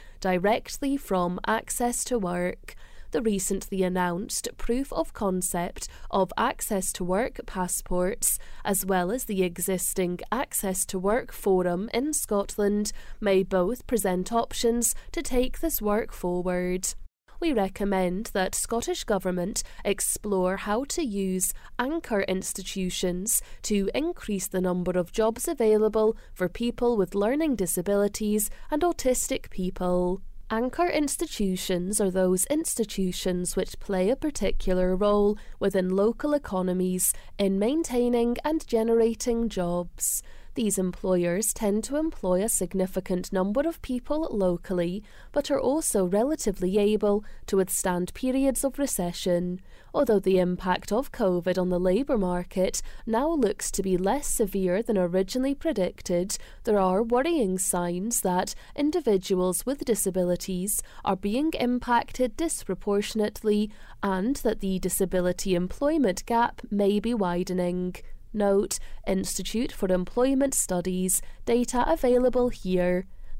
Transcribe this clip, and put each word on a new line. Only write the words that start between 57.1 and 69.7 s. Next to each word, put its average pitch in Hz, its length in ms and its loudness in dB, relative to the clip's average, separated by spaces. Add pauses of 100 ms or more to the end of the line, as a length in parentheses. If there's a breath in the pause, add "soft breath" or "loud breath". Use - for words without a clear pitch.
signs 180 640 -2
that 180 340 0 (180 loud breath)
individuals 190 920 2
with 277 200 -2
disabilities 185 960 0 (220 loud breath)
are 196 120 0
being 240 440 0
impacted 247 760 0
disproportionately 208 1300 0 (320 loud breath)
and 262 360 0
that 220 200 0
the 190 220 -2
disability 180 720 0
employment 220 720 0
gap 233 340 2 (120)
may 202 260 4
be 226 160 0
widening. 180 800 0 (380 soft breath)
Note, 202 460 2 (300 loud breath)
Institute 190 640 -2